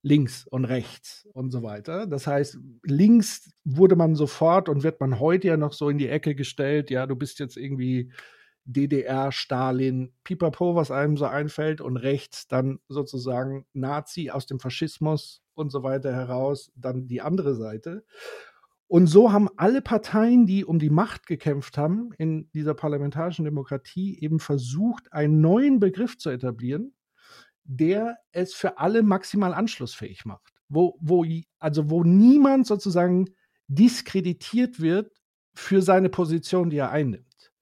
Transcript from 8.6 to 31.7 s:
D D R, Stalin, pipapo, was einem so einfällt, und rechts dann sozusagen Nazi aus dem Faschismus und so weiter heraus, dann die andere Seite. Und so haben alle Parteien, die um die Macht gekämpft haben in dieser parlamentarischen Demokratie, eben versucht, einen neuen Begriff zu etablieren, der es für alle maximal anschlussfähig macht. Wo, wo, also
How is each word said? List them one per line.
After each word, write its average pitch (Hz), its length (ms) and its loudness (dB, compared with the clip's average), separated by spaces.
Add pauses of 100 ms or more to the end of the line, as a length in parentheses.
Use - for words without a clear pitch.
D 139 220 -2
D 143 160 -2
R, 135 300 -4
Stalin, 131 800 -4 (100)
pipapo, 175 540 -2
was 156 160 -2
einem 147 240 0
so 143 100 -2
einfällt, 151 540 -4
und 127 160 -6
rechts 135 500 -6
dann 131 320 -4 (100)
sozusagen 135 840 -8
Nazi 143 580 -8
aus 135 160 -8
dem 135 140 -10
Faschismus 156 840 -6 (120)
und 151 160 -8
so 135 120 -8
weiter 135 320 -4
heraus, 131 640 -6
dann 127 320 -8
die 123 120 -6
andere 147 360 -2
Seite. 110 480 -12 (840)
Und 175 220 6
so 208 240 8
haben 208 240 4
alle 240 260 2
Parteien, 233 640 4
die 190 180 0
um 165 140 0
die 151 120 0
Macht 175 360 -2
gekämpft 143 500 -4
haben 190 420 -2
in 160 340 -4
dieser 151 200 -4
parlamentarischen 147 720 -4
Demokratie, 151 760 -8
eben 156 180 -2
versucht, 147 720 -4
einen 151 280 2
neuen 233 400 4
Begriff 196 360 -2
zu - 140 -8
etablieren, 127 640 -6 (760)
der 196 460 0 (160)
es 185 220 -6
für - 240 -6
alle 214 240 2
maximal 196 500 0
anschlussfähig 131 720 -8
macht. - 300 -16 (160)
Wo, 170 320 2
wo, 165 240 2 (320)
also 151 320 -2